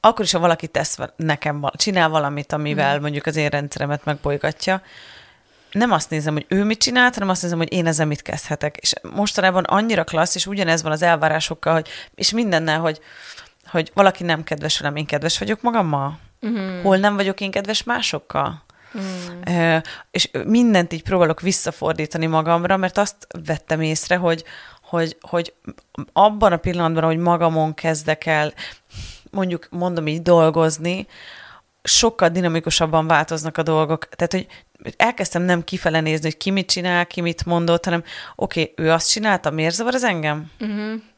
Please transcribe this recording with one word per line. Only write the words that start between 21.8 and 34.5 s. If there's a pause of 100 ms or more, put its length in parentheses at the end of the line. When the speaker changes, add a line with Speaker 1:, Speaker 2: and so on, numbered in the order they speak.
Speaker 1:
magamra,
mert
azt (300)
vettem
észre,
hogy, (380)
hogy,
hogy (600)
abban
a
pillanatban,
hogy
magamon
kezdek
el (800)
mondjuk,
mondom
így,
dolgozni, (760)
sokkal
dinamikusabban
változnak
a
dolgok.
Tehát,
hogy (500)